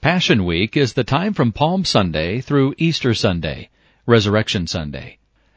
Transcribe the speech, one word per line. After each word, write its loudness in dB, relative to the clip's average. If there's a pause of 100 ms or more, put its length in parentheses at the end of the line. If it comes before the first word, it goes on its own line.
Passion 2
Week 0
is 0
the 0
time -2
from 0
Palm 0
Sunday 0
through 0
Easter 0
Sunday, -2 (340)
Resurrection 2
Sunday, -10 (400)